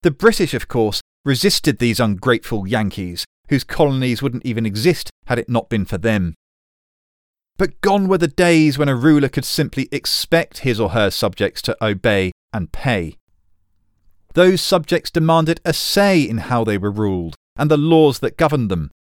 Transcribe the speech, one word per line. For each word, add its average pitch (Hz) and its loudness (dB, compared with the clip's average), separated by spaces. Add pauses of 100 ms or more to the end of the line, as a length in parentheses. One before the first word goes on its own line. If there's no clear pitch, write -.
The 156 4
British, 202 0
of 123 -6
course, 107 -2 (220)
resisted 139 0
these 117 0
ungrateful 110 -2
Yankees, 98 -4 (240)
whose 139 0
colonies 131 0
wouldn't 127 -6
even 117 -2
exist 107 -2 (160)
had 117 -2
it - -8
not 117 -2
been 104 -2
for 98 -6
them. 95 -2 (1200)
But - -4
gone 196 2
were 185 2
the 170 2
days 156 4
when 143 0
a 131 2
ruler 139 4
could - -4
simply 175 -4
expect - -2
his 117 -2
or 104 0
her 104 0
subjects - -4
to - -6
obey 98 0 (220)
and 95 -6
pay. 95 -4 (1160)
Those 185 4
subjects - -2
demanded 160 0
a 165 -2
say 196 2
in 113 -2
how 117 -2
they 104 0
were 101 -2
ruled 95 -4 (200)
and 147 0
the 151 4
laws 156 4
that - -4
governed 139 0
them. 82 -4 (100)